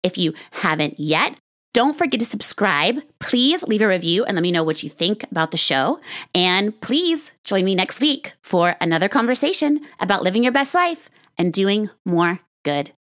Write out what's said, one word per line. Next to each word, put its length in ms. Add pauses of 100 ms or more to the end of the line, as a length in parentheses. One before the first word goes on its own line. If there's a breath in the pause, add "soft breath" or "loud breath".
If 140
you 160 (180 loud breath)
haven't 480
yet, 380 (360)
don't 240
forget 220
to 60
subscribe. 760 (180)
Please 440
leave 180
a 60
review 380
and 100
let 60
me 100
know 120
what 200
you 60
think 420
about 200
the 60
show. 440 (340 loud breath)
And 460
please 500 (140)
join 180
me 100
next 280
week 320 (100)
for 380
another 260
conversation 760 (140 loud breath)
about 240
living 200
your 80
best 220
life 360 (280 soft breath)
and 160
doing 360 (160)
more 360 (240)
good. 260 (120)